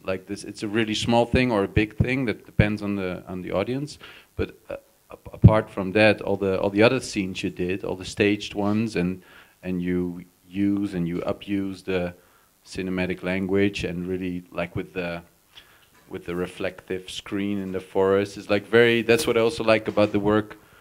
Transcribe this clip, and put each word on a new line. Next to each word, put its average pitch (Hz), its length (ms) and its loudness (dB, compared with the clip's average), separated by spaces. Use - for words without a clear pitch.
Like 92 220 -6
this, 101 180 -10
it's - 180 -12
a 113 60 -6
really 107 260 0
small 120 320 2
thing 127 260 2
or 101 120 2
a 95 40 -2
big 107 280 -2
thing 127 300 0
that 101 200 -6
depends 107 360 0
on 101 140 -2
the, 92 300 -4
on 92 160 -8
the 90 100 -10
audience. 123 460 -4
But, - 200 -4
uh, - 60 -8
ap-, - 220 -18
apart 110 380 6
from 95 220 -4
that, 107 280 6
all 98 160 -2
the, 95 240 0
all 95 100 0
the 101 120 4
other 123 180 6
scenes 95 420 -6
you 98 80 -2
did, 90 340 -4
all 92 120 -4
the 92 80 -12
staged 104 500 0
ones, 104 420 -2
and, 90 260 -2
and 92 200 -4
you 90 420 -2
use 101 480 0
and 85 140 -2
you 87 140 -4
abuse 98 600 -6
the 90 320 -4
cinematic 92 560 -4
language, 95 640 0
and 87 220 -6
really, 90 460 -6
like, 87 240 -6
with 92 180 -8
the, 87 280 -6
with 90 160 -12
the 87 120 -6
reflective 92 720 -6
screen 101 480 -6
in 95 140 -6
the 92 80 -6
forest, 98 580 2
it's, 95 100 -12
like, 101 180 0
very, 117 360 6
that's 113 240 4
what 120 100 2
I 113 40 6
also 113 240 0
like 110 240 4
about 104 240 2
the 104 80 0
work 104 360 2